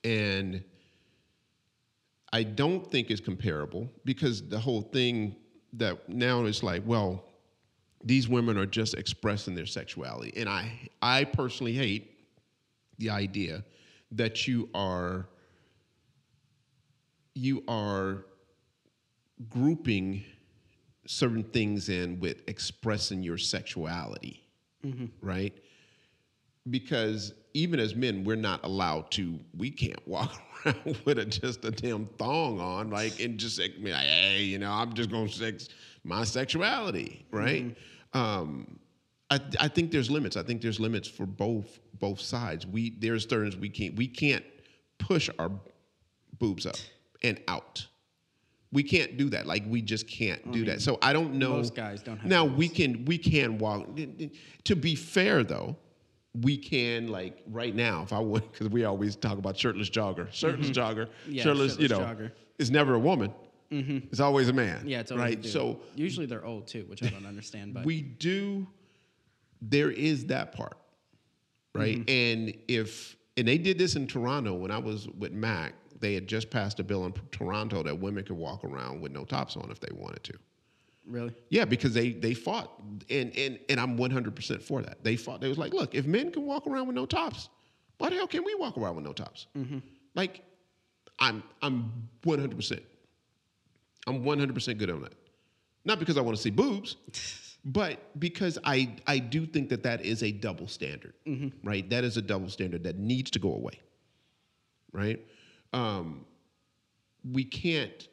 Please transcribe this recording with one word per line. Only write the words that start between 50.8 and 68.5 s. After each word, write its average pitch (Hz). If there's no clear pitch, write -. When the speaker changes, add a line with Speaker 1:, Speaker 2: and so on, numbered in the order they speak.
Speaker 1:
So 127
I 135
don't 156
know. 131
Speaker 2:
most 120
guys 104
don't 113
have 104
Speaker 1:
Now, 170
Speaker 2:
boobs. 135
Speaker 1:
we 165
can, 123
we 165
can 135
walk. 104
To 202
be 156
fair, 185
though, 67
we 139
can, 120
like, 92
right 113
now, 110
if 101
I 104
want, 110
'cause 107
we 117
always 104
talk 101
about 98
shirtless 104
jogger, 95
shirtless 147
Speaker 2:
Mm-hmm. 113
Speaker 1:
jogger, 113
Speaker 2:
Yeah, 135
Speaker 1:
shirtless, 139
you 147
Speaker 2:
shirtless 104
Speaker 1:
know, -
Speaker 2:
jogger. 113
Speaker 1:
it's 123
never 139
a 113
woman. 123
Speaker 2:
Mm-hmm. 139
Speaker 1:
It's -
always 139
a 127
man. 107
Speaker 2:
Yeah, 127
it's 110
always 120
Speaker 1:
right? 117
Speaker 2:
a -
dude. -
Speaker 1:
So 127
Speaker 2:
usually 156
they're 120
old 113
too, 107
which 98
I 120
don't 98
understand. 101
But 123
Speaker 1:
we 160
do, 190